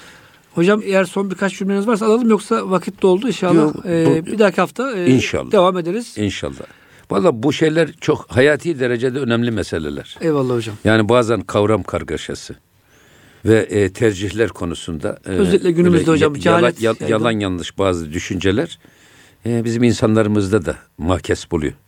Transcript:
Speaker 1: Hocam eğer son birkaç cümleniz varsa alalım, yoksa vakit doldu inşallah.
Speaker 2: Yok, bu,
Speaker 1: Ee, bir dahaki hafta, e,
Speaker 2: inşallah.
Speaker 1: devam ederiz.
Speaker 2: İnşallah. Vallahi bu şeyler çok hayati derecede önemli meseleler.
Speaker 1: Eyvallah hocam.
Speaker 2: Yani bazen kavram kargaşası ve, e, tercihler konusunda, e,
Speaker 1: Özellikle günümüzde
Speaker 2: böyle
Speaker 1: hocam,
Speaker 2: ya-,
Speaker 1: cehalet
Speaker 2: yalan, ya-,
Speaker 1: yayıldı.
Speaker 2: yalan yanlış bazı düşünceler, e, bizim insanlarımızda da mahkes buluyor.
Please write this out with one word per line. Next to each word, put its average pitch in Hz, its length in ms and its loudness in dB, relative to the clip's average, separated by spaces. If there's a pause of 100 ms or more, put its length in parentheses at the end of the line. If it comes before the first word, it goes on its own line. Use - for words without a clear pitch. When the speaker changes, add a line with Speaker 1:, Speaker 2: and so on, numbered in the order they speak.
(540)
Speaker 1:
Hocam 202 300 2
eğer 190 200 0
son 196 260 -6
birkaç 190 280 -4
cümleniz 196 280 -2
varsa 220 200 0
alalım, 226 240 2
yoksa 208 400 0
vakit 185 320 -2
doldu 196 260 2
inşallah. 180 260 0
Speaker 2:
Yok, 151 300 2
bu, 190 40 -8
Speaker 1:
Ee, 165 380 0
bir 214 120 -6
dahaki 202 220 2
hafta, 233 380 -4
e, 175 80 -2
Speaker 2:
inşallah. 107 460 0
Speaker 1:
devam 185 260 4
ederiz. 180 380 -6
Speaker 2:
İnşallah. 92 440 -6 (500)
Vallahi 165 320 2
bu 156 100 2
şeyler 160 480 0
çok - 280 -2
hayati 147 520 2
derecede 123 380 -2
önemli 120 320 0
meseleler. 80 680 -6
Speaker 1:
Eyvallah 139 340 0
hocam. 110 300 -6
Speaker 2:
Yani 107 240 4
bazen 117 320 2
kavram 104 420 0
kargaşası 78 720 -8 (880)
ve, 107 140 6
e, 98 340 0
tercihler 104 560 0
konusunda, 85 800 -8
e, - 40 -10
Speaker 1:
Özellikle 180 400 2
günümüzde 170 360 4
Speaker 2:
böyle 165 100 2
Speaker 1:
hocam, 147 180 2
Speaker 2:
ya-, - 60 -8
Speaker 1:
cehalet 170 420 2
Speaker 2:
yalan, 113 140 2
ya-, - 40 -
Speaker 1:
yayıldı. 113 260 0
Speaker 2:
yalan 113 140 0
yanlış 92 380 -4
bazı 87 340 0
düşünceler, 95 680 -2 (680)
e, 117 180 -2
bizim 117 180 0
insanlarımızda 104 840 2
da 82 120 -4 (220)
mahkes 85 520 -2
buluyor. 76 220 -2 (160)